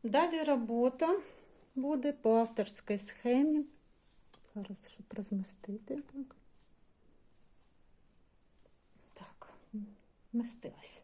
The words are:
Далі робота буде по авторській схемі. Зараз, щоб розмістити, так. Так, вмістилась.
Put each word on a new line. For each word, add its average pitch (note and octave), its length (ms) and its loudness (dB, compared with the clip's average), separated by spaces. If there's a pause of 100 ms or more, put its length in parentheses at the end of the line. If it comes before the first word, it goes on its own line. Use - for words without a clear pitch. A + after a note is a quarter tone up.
Далі D#4+ 400 4
робота B3+ 760 2 (560)
буде C#4 380 0
по A3+ 220 2
авторській A3+ 600 0
схемі. C#4 680 2 (880)
Зараз, G3 340 -10
щоб - 200 -20
розмістити, G3+ 880 -8
так. C#4 400 -12 (2750)
Так, - 400 -20 (800)
вмістилась. - 720 -8